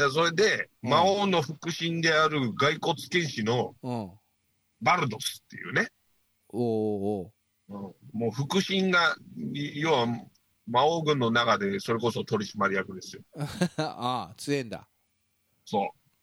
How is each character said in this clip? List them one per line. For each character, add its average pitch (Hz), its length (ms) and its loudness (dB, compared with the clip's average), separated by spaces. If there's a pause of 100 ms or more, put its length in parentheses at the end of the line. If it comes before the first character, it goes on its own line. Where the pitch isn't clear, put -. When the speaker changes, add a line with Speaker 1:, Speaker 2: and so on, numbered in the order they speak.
Speaker 1:
で、 - 60 4
そ 160 120 2
れ 170 100 0
で、 165 360 2 (140)
Speaker 2:
う 120 40 -4
ん。 - 20 0
Speaker 1:
魔 160 160 6
王 202 220 2
の 175 140 2
腹 156 300 -6
心 165 300 -4
で 165 120 4
あ 156 140 6
る 139 260 0
骸 151 280 2
骨 160 140 0 (140)
剣 170 180 2
士 123 160 -4
の、 113 380 0
Speaker 2:
う 123 120 -6
ん。 104 180 -6 (720)
Speaker 1:
バ 165 160 4
ル 156 100 0
ド - 120 -6
ス - 260 -8
っ - 20 -20
て - 80 -20
い - 140 -14
う - 40 -10
ね。 220 140 0 (640)
Speaker 2:
お 107 100 -6
う - 20 0
お 107 640 0
う 98 80 -16 (380)
お 101 100 -12
う。 98 160 -14 (180)
Speaker 1:
う 107 40 -6
ん。 - 20 -4
も 117 80 0
う 110 40 -2
腹 143 300 0
心 190 300 0
が、 170 240 4 (380)
い-、 143 260 -6
要 160 120 2
は、 123 160 4 (600)
魔 123 180 4
王 165 180 2
軍 147 160 2
の 117 120 2
中 117 260 4
で 98 220 0
そ 117 140 -2
れ 113 60 0
こ 113 120 0
そ 101 120 -4
取 107 220 -2
締 98 280 -2
役 95 220 -4
で - 60 -14
す - 140 -16
よ。 - 60 -16 (140)
Speaker 2:
<laughs> 147 420 -4
あ 120 540 -4
あ、 - 60 -18
強 143 200 -2
え 135 60 -4
ん 113 60 -12
だ。 95 180 -12 (800)
Speaker 1:
そ 202 260 -2 (320)